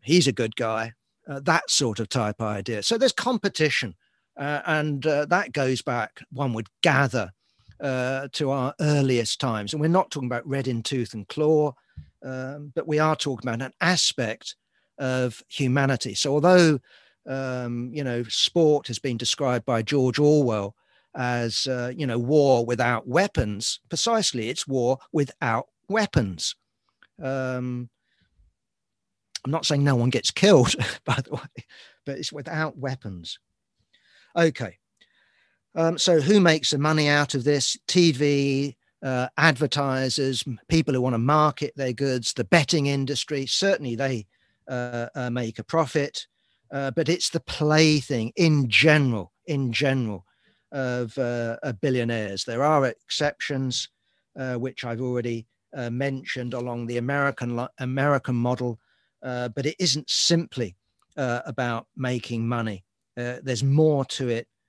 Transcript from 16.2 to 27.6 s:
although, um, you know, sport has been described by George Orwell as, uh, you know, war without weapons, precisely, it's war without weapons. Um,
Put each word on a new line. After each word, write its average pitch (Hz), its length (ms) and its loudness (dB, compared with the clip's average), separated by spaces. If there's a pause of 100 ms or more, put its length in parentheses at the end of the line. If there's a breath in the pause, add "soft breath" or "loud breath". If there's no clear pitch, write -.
although, 160 460 6 (460 soft breath)
um, 127 680 -6
you 147 100 -4
know, 120 200 -2
sport 151 640 2
has 117 120 -8
been 127 160 -4
described 123 500 -2
by 117 160 0
George 127 380 2
Orwell 127 560 4 (400)
as, 120 520 -2
uh, 127 280 -4
you 156 120 -4
know, 120 100 -2
war 131 480 4
without 120 420 0
weapons, 123 800 -2
precisely, 165 640 -2
it's - 180 -6
war 131 300 0 (140 soft breath)
without 135 560 -2 (200)
weapons. 131 680 -2 (680)
Um, 127 680 -6 (1600)